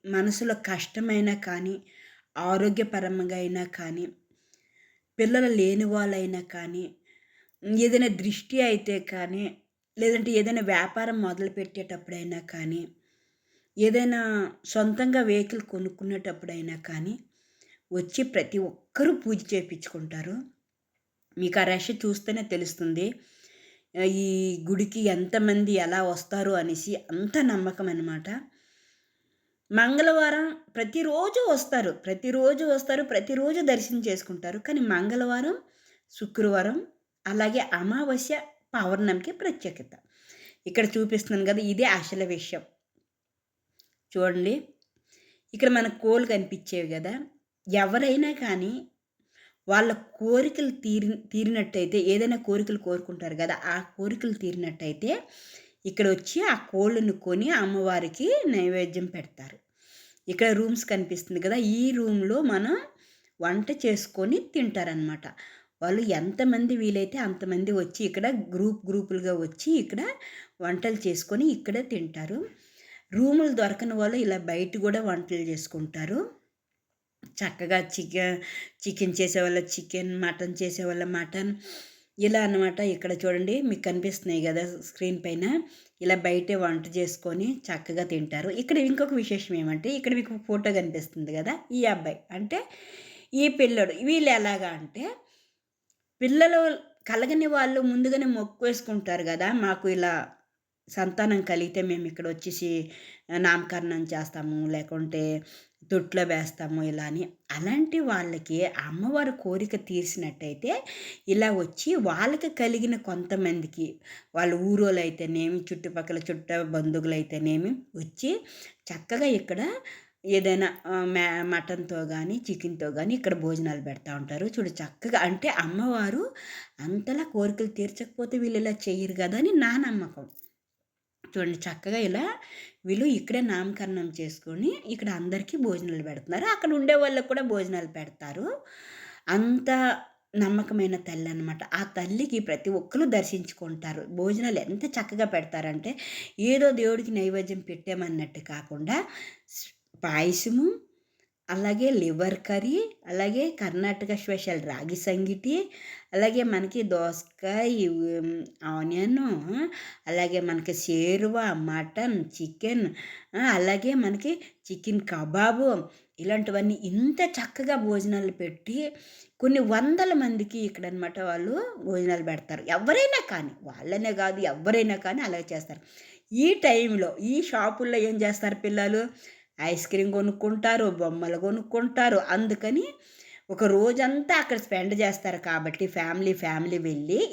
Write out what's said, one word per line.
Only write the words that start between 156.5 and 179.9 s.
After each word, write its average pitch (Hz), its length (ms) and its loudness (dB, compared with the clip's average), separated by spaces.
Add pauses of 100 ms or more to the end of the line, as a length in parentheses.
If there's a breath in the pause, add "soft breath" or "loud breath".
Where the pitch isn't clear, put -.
దోసకాయ, 190 1080 0
ఉమ్, 165 460 -2 (300)
ఆనియన్, 170 520 0 (880 loud breath)
అలాగే 175 340 0
మనకి 170 340 -2
షేర్వా, 196 800 2
మటన్, 160 640 -2 (160)
చికెన్, 214 500 -2 (520 loud breath)
ఆ, 220 100 0
అలాగే 196 480 4
మనకి 240 380 0 (300 loud breath)
చికెన్ 196 380 -4
కబాబు, 202 680 2 (500 loud breath)
ఇలాంటివన్నీ 208 640 0
ఇంత 226 380 2
చక్కగా 277 560 -2
భోజనాలు 202 540 0
పెట్టి 180 480 -8 (600 loud breath)
కొన్ని 262 200 6
వందల 285 520 4
మందికి 226 460 2
ఇక్కడ 196 280 -4
అన్నమాట 175 340 -6
వాళ్ళు 180 360 -2 (280)
భోజనాలు 180 380 0
పెడతారు. 156 460 -6
ఎవరైనా 440 520 4 (100)
కానీ, 156 220 -6 (100)
వాళ్ళనే 190 500 -4
కాదు, 190 280 0
ఎవరైనా 196 560 2
కానీ 196 260 -2
అలాగే 175 300 -4
చేస్తారు. 156 300 -10 (500 loud breath)
ఈ 302 220 6
టైంలో 226 640 4
ఈ 254 240 0
షాపుల్లో 233 560 0
ఏం 220 180 2
చేస్తారు 208 380 0
పిల్లలు? 208 480 0 (580 loud breath)
ఐస్ 165 280 -2
క్రీమ్ 196 240 2